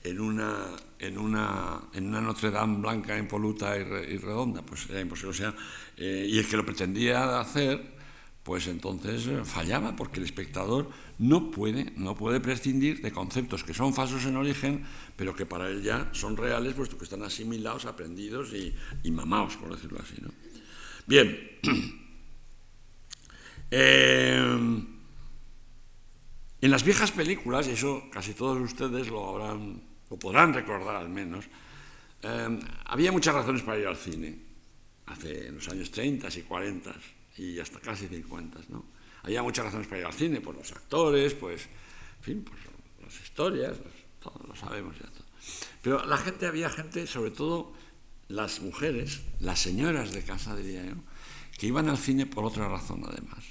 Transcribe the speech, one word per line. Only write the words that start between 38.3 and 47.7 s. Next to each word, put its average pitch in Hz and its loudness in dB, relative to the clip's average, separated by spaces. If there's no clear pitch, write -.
¿no? - -10
Había 117 0
muchas 123 -2
razones 107 -4
para 95 -6
ir 85 -4
al 82 -6
cine, 151 2
pues 69 -10
los - -12
actores, 143 4
pues, 87 -8
en - -18
fin, 214 -6
pues - -12
las - -16
historias, - -2
pues, - -14
todo, - -14
lo - -14
sabemos 95 -8
ya - -14
todo. - -16
Pero 131 2
la 143 4
gente, 180 -2
había 165 0
gente, 160 -6
sobre 110 -2
todo 165 -2